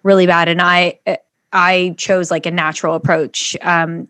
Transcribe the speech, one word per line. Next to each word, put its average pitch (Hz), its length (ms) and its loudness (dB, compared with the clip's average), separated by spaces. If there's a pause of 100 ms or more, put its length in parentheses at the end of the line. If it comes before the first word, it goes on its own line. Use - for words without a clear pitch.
really 190 240 4
bad. 170 200 2
And 170 140 0
I, 180 380 2 (520)
I 180 460 0
chose, 180 340 -2
like, 160 140 -2
a 170 60 -4
natural 160 440 -2
approach, 160 680 -2
um, 165 480 -2